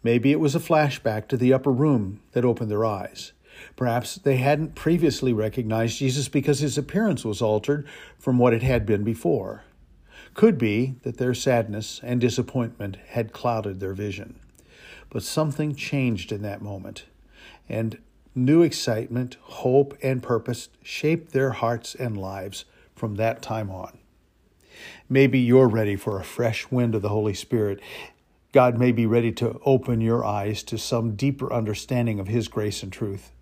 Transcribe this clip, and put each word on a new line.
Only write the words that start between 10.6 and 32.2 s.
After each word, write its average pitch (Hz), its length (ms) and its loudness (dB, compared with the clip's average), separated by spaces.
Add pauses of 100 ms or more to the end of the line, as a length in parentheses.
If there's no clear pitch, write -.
that 117 160 -8
their 127 160 0
sadness 110 680 -2
and 123 160 0
disappointment 117 760 -2 (120)
had 113 240 -4
clouded 104 480 -4
their 95 140 -6
vision. 101 440 -8 (720)
But - 140 -6
something 151 500 -2
changed 123 560 -2
in 104 120 -6
that 101 200 -8
moment, 101 440 -12 (600)
and 113 300 -4 (380)
new 143 260 6
excitement, 123 800 -2
hope, 139 580 2
and 131 220 -2
purpose 117 460 -4 (120)
shaped 165 520 -4
their 135 180 2
hearts 117 460 -4
and 117 200 -6
lives 95 480 -10 (300)
from 104 220 -6
that 113 260 -2
time 110 260 -6
on. 92 300 -12 (1120)
Maybe 135 280 6
you're 123 300 8
ready 104 280 2
for 98 220 -4
a 95 60 -8
fresh - 460 -4
wind 120 240 0
of 104 80 -2
the 104 80 -2
Holy 107 240 0
Spirit. 104 460 -2 (720)
God 123 260 6
may 123 140 4
be 113 120 2
ready 117 280 2
to 117 340 -4
open 127 340 2
your 113 240 2
eyes 104 400 -4
to 113 140 -8
some 113 380 -2
deeper 139 360 -2
understanding 113 680 -2
of 95 100 -8